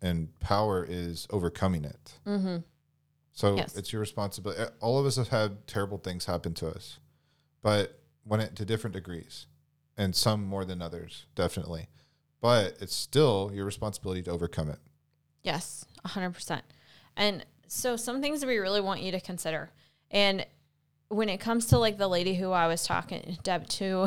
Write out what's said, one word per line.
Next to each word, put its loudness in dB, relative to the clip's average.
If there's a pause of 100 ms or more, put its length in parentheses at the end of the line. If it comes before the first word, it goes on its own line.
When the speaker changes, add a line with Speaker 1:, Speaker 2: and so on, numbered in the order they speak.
Speaker 1:
and 0
power 2
is -6
overcoming 2
it. -12 (120)
Speaker 2:
Mm-hmm. 0 (720)
Speaker 1:
So 4
Speaker 2:
Yes. -2
Speaker 1:
it's -6
your -2
responsibility. -4
Eh, -2 (140)
all 4
of 4
us 2
have 0
had 0
terrible -2
things -6
happen -2
to -4
us, -12 (640)
but 2 (240)
when 2
it, -4
to -4
different -2
degrees, -10 (500)
and 2
some 2
more -4
than -6
others, -10
definitely. -2 (520)
But 6
it's -6
still 4
your -4
responsibility -4
to -6
overcome -2
it. -8 (640)
Speaker 2:
Yes, -6 (200)
a -8
hundred -4
percent. -6 (540)
And 0 (220)
so -2
some -4
things -2
we 2
really 2
want -2
you -4
to -2
consider. -6 (400)
And 2 (640)
when 0
it -2
comes 2
to, 8
like, 4
the 4
lady 2
who 0
I 6
was 2
talking, -4
Deb, -2
to, 0